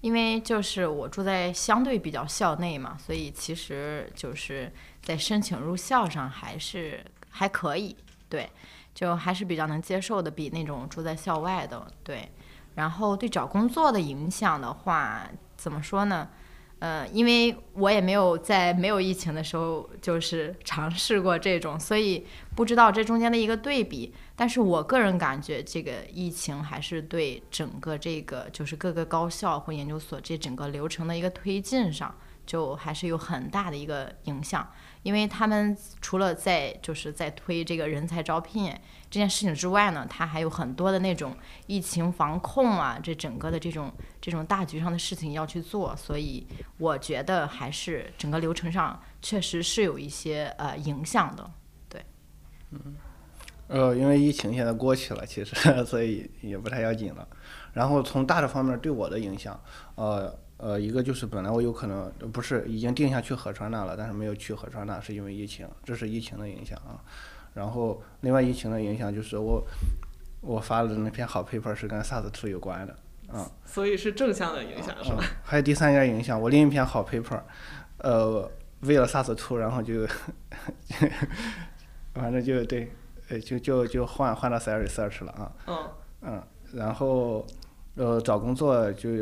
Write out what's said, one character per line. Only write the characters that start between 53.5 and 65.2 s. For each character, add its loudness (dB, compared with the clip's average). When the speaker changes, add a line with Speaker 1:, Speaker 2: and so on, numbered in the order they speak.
Speaker 2:
呃， 6
因 6
为 8
疫 8
情 -2
现 2
在 2
过 4
去 -2
了， -6
其 -6
实， -10
<laughs> 4
所 2
以 0
也 -6
不 -6
太 -4
要 2
紧 -4
了。 -12
然 2
后 6
从 0
大 4
的 2
方 0
面 2
对 -2
我 0
的 -4
影 -4
响， -10
呃， -2
呃， -2
一 0
个 2
就 0
是 -6
本 -4
来 -2
我 2
有 2
可 -6
能， -4
呃， -10
不 -6
是， 0
已 -4
经 0
定 4
下 2
去 -6
合 -6
川 -6
大 -2
了， -6
但 -6
是 -6
没 -4
有 -2
去 -8
合 -8
川 -8
大， -6
是 -8
因 -8